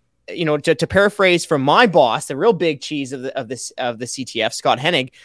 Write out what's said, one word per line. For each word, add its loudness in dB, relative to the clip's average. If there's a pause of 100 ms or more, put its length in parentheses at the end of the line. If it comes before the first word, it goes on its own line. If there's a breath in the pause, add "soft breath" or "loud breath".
(300)
you -4
know, 2
to, 0
to -4
paraphrase 2
from 0
my 6
boss, 4
the -8
real 2
big -2
cheese -6
of -8
the, -8
of -6
this, -10
of -6
the -8
C -8
T -6
F, -2
Scott 0
Hennig, -2 (140 soft breath)